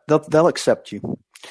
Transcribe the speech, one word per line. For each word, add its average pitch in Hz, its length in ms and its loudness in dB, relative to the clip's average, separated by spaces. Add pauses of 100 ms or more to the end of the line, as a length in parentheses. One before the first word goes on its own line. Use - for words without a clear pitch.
They'll, 151 120 2
they'll 156 300 2
accept - 440 -2
you. 104 260 -10 (320)